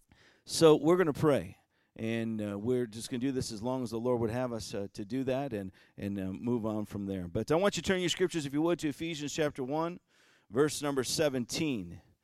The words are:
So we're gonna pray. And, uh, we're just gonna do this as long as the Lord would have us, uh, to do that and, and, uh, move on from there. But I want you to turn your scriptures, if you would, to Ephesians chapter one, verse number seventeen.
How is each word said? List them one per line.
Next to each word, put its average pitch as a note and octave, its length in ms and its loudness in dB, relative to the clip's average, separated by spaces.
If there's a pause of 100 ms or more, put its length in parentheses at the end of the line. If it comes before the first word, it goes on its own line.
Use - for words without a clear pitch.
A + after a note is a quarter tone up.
(440)
So D#3 320 8
we're E3+ 200 4
gonna E3+ 160 4
pray. A2+ 440 2 (400)
And, A2+ 440 -4
uh, G#2 160 -4
we're B2 300 0
just G#2+ 240 -10
gonna B2 100 -4
do C3+ 120 0
this B2+ 180 -4
as G#2 120 -8
long B2+ 200 -2
as A2 80 -6
the A2+ 80 -4
Lord A#2+ 220 0
would A2+ 100 0
have B2 220 -4
us, A2 200 -8
uh, G2+ 220 -6
to G#2+ 100 -8
do B2+ 200 -4
that C3 280 -2
and, G2 200 -6 (260)
and, G2+ 220 -4
uh, F#2 120 -4
move A#2+ 320 -2
on G#2+ 220 -2
from G2+ 200 -6
there. F#2+ 200 -4
But A2 240 -2
I D3+ 60 4
want G3 200 2
you E3+ 60 -4
to - 60 -6
turn F#3 100 2
your F3 120 0
scriptures, E3 360 0
if C3 60 -8
you D3 100 2
would, E3+ 160 2
to D3+ 120 -2
Ephesians D3 420 -6
chapter D3 320 -2
one, D#3 340 -2 (540)
verse C#3 300 4
number C#3+ 200 2
seventeen. B2+ 960 -2 (240)